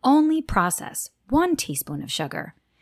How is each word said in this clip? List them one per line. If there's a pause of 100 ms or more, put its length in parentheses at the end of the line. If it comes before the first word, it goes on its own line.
only
process (200)
one
teaspoon
of
sugar (260)